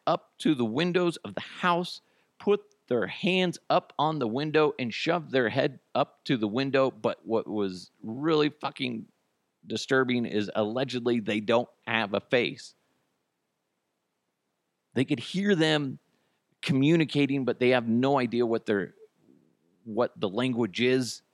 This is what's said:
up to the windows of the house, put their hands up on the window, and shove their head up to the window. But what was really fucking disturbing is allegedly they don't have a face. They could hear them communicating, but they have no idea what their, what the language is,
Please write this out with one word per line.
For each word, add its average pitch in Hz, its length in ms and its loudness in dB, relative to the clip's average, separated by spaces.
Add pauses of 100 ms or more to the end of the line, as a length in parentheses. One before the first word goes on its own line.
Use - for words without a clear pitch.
up - 320 -2
to 156 160 2
the 120 100 0
windows 170 600 0
of 107 100 -10
the - 60 -6
house, - 640 -2 (360)
put 208 220 0 (260)
their 113 220 0
hands 185 500 0 (100)
up 170 300 0
on 151 200 0
the 123 100 -2
window, 151 500 2
and 117 160 -4
shove 156 360 -2
their 120 180 2
head 131 320 0 (140)
up - 300 -2
to 139 120 0
the 107 120 0
window. 135 420 2
But 110 360 -4
what 110 220 -2
was 95 420 -4 (120)
really 151 460 0
fucking 135 580 -8 (600)
disturbing 123 580 0
is 101 300 -2
allegedly 120 680 0
they 107 200 -2
don't 117 280 2 (180)
have 113 280 -2
a 120 60 2
face. - 540 -2 (2250)
They 127 100 2
could 143 140 -2
hear 202 360 0
them 151 440 2 (640)
communicating, 139 840 2
but 117 140 -2
they 123 120 4
have 123 180 2
no 131 300 2
idea 120 280 0
what 113 180 -2
their, 101 300 -2 (920)
what 107 340 -4
the 98 100 -4
language 113 520 -2
is, 127 420 0 (120)